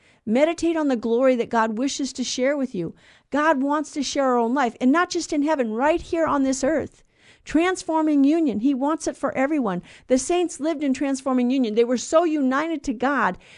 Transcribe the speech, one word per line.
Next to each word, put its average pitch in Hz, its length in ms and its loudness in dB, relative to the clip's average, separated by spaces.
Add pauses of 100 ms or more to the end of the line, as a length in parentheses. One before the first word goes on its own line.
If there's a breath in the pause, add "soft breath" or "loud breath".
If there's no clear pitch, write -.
(260 soft breath)
Meditate 330 500 2
on 311 120 0
the 262 80 0
glory 233 400 2
that 226 120 -4
God 226 300 0
wishes 262 340 -4
to 262 100 -6
share 254 320 -2
with 269 200 -4
you. 170 200 -6 (360 soft breath)
God 294 320 2
wants 294 300 -2
to 294 100 -4
share 277 240 -2
our 247 100 2
own 233 160 0
life, 254 260 0
and 254 140 4
not 349 160 2
just 339 240 -6
in 294 100 0
heaven, 277 300 0
right 294 300 0
here 330 240 -2
on 285 160 2
this 269 200 -2
earth. 285 400 -2 (440 soft breath)
Transforming 311 800 2
union. 285 360 2
He 277 140 2
wants 285 320 -2
it 311 100 -4
for - 180 -4
everyone. 262 460 0 (280 loud breath)
The 254 100 4
saints 349 420 -2
lived 302 240 -2
in 269 80 2
transforming 262 580 -2
union. 247 260 0
They 233 80 6
were 240 120 0
so 320 280 2
united 302 600 -2
to 285 80 -4
God 220 460 -2 (200 loud breath)